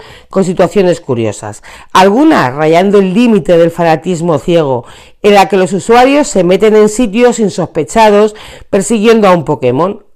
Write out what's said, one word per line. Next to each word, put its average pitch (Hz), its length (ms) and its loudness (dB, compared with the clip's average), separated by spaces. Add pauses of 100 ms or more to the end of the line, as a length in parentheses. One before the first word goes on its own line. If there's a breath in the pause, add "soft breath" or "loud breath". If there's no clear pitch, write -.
(300 loud breath)
con 190 140 -2
situaciones 175 560 -2
curiosas, 110 600 -8 (320 loud breath)
algunas 202 600 2
rayando 165 460 0
el 185 140 0
límite 202 440 2
del 170 140 2
fanatismo 165 680 -2
ciego, 143 460 -2 (360 loud breath)
en 208 140 2
la 185 120 4
que 202 100 -2
los 185 160 -2
usuarios 254 540 2
se 190 160 -2
meten 190 320 2
en 214 140 4
sitios 240 500 -2
insospechados 208 960 0 (340 loud breath)
persiguiendo 214 580 0
a 180 40 4
un 165 140 0
Pokémon 147 580 -4 (120)